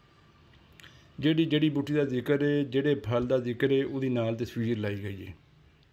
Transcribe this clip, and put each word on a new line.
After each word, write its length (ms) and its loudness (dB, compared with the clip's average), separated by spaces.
ਜਿਹੜੀ 260 2
ਜੜੀ 240 4
ਬੂਟੀ 240 -2
ਦਾ 100 2
ਜ਼ਿਕਰ 380 0
ਏ, 220 2
ਜਿਹੜੇ 320 0
ਫਲ 320 0
ਦਾ 100 2
ਜ਼ਿਕਰ 340 0
ਏ, 120 4
ਉਹਦੀ 260 -4
ਨਾਲ 260 0
ਤਸਵੀਰ 420 -2
ਲਾਈ 180 -2
ਗਈ 260 -8
ਏ। 120 -14